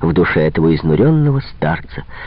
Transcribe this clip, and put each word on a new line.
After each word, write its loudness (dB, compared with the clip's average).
в 0
душе 2
этого 2
изнурённого 2
старца, -6